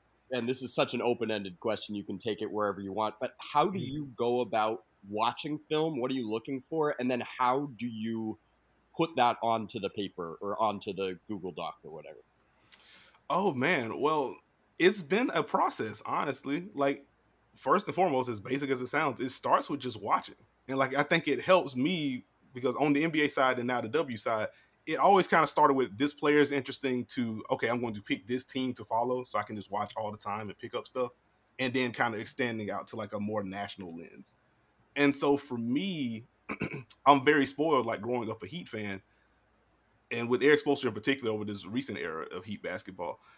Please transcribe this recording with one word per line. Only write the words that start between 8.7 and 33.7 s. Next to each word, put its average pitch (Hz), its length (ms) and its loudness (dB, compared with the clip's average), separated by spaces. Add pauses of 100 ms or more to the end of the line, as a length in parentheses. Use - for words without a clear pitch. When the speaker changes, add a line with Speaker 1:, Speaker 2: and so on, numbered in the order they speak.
Speaker 1:
put 165 200 0
that 120 260 6
onto 113 360 0
the 98 120 -4
paper 90 500 -6
or 101 200 -4
onto 104 320 0
the 92 360 -4
Google 92 240 -6
Doc 80 320 -8
or 78 80 -14
whatever? 76 320 -16 (1040)
Speaker 2:
Oh, 180 220 2
man. 123 480 0
Well, 139 360 2 (420)
it's 190 240 4
been 196 280 2
a 160 120 2
process, 139 640 0
honestly. 156 680 -4
Like, 139 320 0 (480)
first 170 320 2
and 139 80 -6
foremost, 139 340 2
as 110 120 -4
basic 131 300 -2
as 131 100 0
it 123 80 -4
sounds, 143 320 0
it 127 100 -2
starts 156 400 2
with 143 100 -4
just 110 220 -8
watching. - 340 -2 (320)
And, 135 100 -4
like, 131 160 2
I 143 80 4
think 165 260 2
it 123 120 2
helps 143 360 6
me 143 500 0 (260)
because 127 240 0
on 147 160 6
the 143 120 4
N 165 60 2
B 151 120 2
A 147 80 4
side 131 280 4
and 120 80 -2
now 123 140 0
the 113 80 -4
W 135 280 0
side, 107 320 -2 (380)
it 156 120 0
always 180 280 8
kinda 160 200 6
started 147 280 6
with, 110 240 0
"This 143 160 2
player 147 240 4
is 143 140 6
interesting 127 540 -2
to, 113 440 -4
okay, 127 180 2
I'm 120 120 0
going 117 140 -2
to 104 80 -10
pick 127 240 -6
this 123 180 -4
team 131 300 -4
to 113 100 -14
follow 123 400 0
so - 140 -4
I 104 40 2
can 110 140 -10
just 98 140 -10
watch 101 260 -4
all 107 160 -4
the 104 60 -12
time 104 300 -6
and 92 100 -12
pick - 160 -10
up 110 120 -6
stuff," 127 260 -4 (460)
and 127 160 0
then 127 180 0
kinda 117 260 0
extending 110 520 -4
out 95 180 -6
to, - 80 -10
like, 107 160 -8
a 104 80 -4
more 104 220 -2
national 95 540 -8